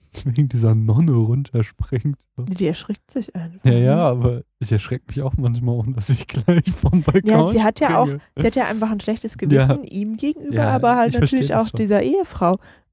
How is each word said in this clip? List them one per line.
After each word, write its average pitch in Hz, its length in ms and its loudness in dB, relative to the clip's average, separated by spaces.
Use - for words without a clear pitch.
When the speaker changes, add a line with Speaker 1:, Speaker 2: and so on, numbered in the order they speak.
Speaker 1:
<laughs> - 120 -14
wegen 135 260 0
dieser 113 240 2
Nonne 113 380 2
runterspringt. 120 1040 -2
Speaker 2:
Die 175 300 -4
erschrickt - 440 -8
sich - 240 -8
einfach, 170 300 -10
Speaker 1:
Ja, 131 60 4
Speaker 2:
ne? 120 140 4
Speaker 1:
ja, 139 140 4
aber 123 340 0
ich 117 140 -4
erschrecke 110 340 -4
mich - 160 -6
auch 135 160 -4
manchmal, 120 380 -2
ohne 120 180 -4
dass 113 160 -6
ich - 160 -4
<laughs> 170 300 2
gleich 185 60 -4
vom 160 300 2
Balkon 190 280 2
Speaker 2:
Ja, 170 200 6
sie 220 120 2
hat 220 180 0
ja 294 200 2
auch, 151 60 2
Speaker 1:
springe. 143 140 -4
Speaker 2:
sie 156 120 2
hat 226 80 -2
ja 247 100 0
einfach 220 240 -2
ein 208 100 -4
schlechtes 220 400 -6
Speaker 1:
Ja. - 60 -4
Speaker 2:
Gewissen 139 380 4
ihm 214 320 -8
gegenüber, 285 380 -6
Speaker 1:
Ja, 214 200 2
Speaker 2:
aber 240 220 2
halt 240 160 2
Speaker 1:
ich 240 60 -2
verstehe 240 200 2
Speaker 2:
natürlich - 140 -2
Speaker 1:
das 220 100 2
Speaker 2:
auch 220 80 -4
Speaker 1:
schon. - 80 -8
Speaker 2:
dieser 208 240 2
Ehefrau. 240 560 0